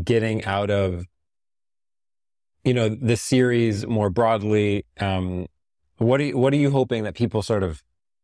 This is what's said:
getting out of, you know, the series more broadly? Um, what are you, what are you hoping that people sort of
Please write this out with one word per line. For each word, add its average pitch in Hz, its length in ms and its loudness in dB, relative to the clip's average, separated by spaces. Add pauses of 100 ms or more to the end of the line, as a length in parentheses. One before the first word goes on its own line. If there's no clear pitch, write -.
getting 110 420 0
out 101 260 -2
of, 95 340 -2 (1600)
you 127 100 2
know, 113 160 2
the 117 280 0
series 117 680 2
more 107 240 0
broadly? 104 760 0 (140)
Um, 92 480 -2 (500)
what 123 240 2
are - 20 0
you, 139 140 -4
what 131 160 2
are 143 40 2
you 143 140 2
hoping 127 320 0
that 101 100 -6
people 110 280 -2
sort 104 200 -2
of 85 220 -6 (400)